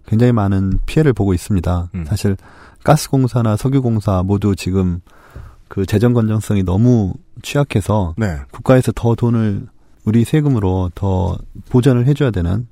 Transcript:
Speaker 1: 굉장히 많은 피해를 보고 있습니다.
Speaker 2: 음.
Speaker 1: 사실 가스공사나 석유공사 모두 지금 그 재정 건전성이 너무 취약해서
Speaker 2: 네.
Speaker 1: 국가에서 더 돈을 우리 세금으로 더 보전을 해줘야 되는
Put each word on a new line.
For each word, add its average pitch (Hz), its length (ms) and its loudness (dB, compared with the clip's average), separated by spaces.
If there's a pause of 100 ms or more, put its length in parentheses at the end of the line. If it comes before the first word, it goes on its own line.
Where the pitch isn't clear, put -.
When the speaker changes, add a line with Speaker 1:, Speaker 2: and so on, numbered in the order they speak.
Speaker 1:
굉장히 120 260 2
많은 98 540 0
피해를 151 260 2
보고 101 220 0
있습니다. 87 600 -2
Speaker 2:
음. 87 120 -8
Speaker 1:
사실 98 300 -2 (460)
가스공사나 120 720 0
석유공사 113 680 0
모두 98 320 0
지금 92 440 -2 (680)
그 98 180 -4
재정 113 260 2
건전성이 110 520 0
너무 101 500 2 (280)
취약해서 107 760 -2
Speaker 2:
네. 98 220 -2 (120)
Speaker 1:
국가에서 127 420 2
더 117 220 0
돈을 113 520 0 (380)
우리 113 200 2
세금으로 101 720 0
더 92 440 -2 (300)
보전을 123 380 2
해줘야 139 240 2
되는 95 420 -2